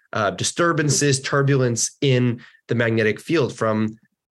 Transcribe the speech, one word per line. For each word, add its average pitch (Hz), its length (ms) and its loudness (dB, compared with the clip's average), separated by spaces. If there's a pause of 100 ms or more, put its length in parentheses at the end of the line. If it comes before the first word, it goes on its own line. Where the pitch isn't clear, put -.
(140)
uh, 104 160 0
disturbances, 143 880 0
turbulence 135 800 0
in 123 400 2 (280)
the 113 60 -4
magnetic 113 460 0
field 156 340 -2
from 110 440 -2 (320)